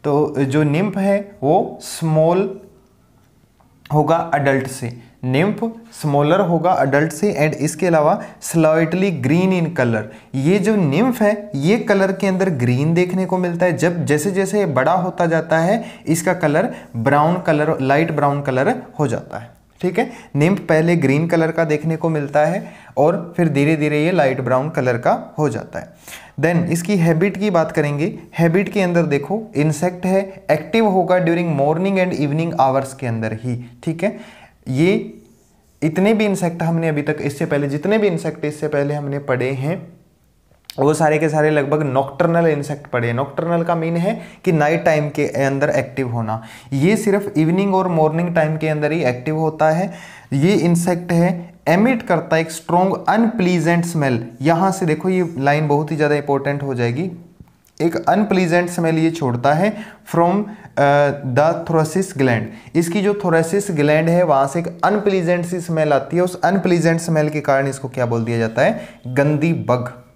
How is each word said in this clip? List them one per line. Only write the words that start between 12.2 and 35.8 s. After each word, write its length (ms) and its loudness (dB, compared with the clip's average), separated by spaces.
अंदर 220 0
ग्रीन 440 0
देखने 320 0
को 120 -2
मिलता 280 -2
है। 120 0
जब 280 0
जैसे 260 0
जैसे 280 -2
ये 60 2
बड़ा 260 2
होता 340 0
जाता 340 0
है 260 0
इसका 260 0
कलर 420 0
ब्राउन 460 2
कलर, 400 0
लाइट 300 2
ब्राउन 300 0
कलर 420 -2
हो 80 0
जाता 300 -6
है, 140 -14
ठीक 180 -2
है। 120 -2
nymph 220 2
पहले 360 2
ग्रीन 320 2
कलर 240 0
का 120 -2
देखने 320 -2
को 140 -2
मिलता 360 0
है 280 -4
और 400 0
फिर 120 2
धीरे 260 2
धीरे 300 0
ये 60 2
लाइट 300 2
ब्राउन 280 0
कलर 280 0
का 400 -2
हो 120 0
जाता 300 -8
है। 140 -16
Then 320 2
इसकी 260 0
हैबिट 400 2
की 120 -2
बात 220 0
करेंगे, 480 -2
हैबिट 320 2
के 120 -2
अंदर 220 2
देखो 400 -2
इंसेक्ट 500 -2
है, 460 -2
एक्टिव 340 0
होगा 300 2
during 440 0
morning 460 2
and 160 -4
evening 400 -2
hours 320 0
के 140 -8
अंदर 260 -4
ही, 320 -6
ठीक 200 -4
है। 160 -4
ये 440 0